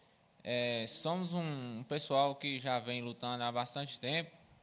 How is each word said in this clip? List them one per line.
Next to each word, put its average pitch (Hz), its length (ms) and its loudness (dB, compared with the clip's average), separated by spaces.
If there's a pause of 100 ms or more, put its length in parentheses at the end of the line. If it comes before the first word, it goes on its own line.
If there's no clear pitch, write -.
(440)
É, 120 420 2
somos 170 460 -2
um, 139 480 -2
um 127 40 -6
pessoal 143 520 4
que 139 240 -2
já 127 180 2
vem 120 240 -2
lutando 120 400 -4
há 120 120 2
bastante 131 440 -2
tempo, 160 340 0 (320)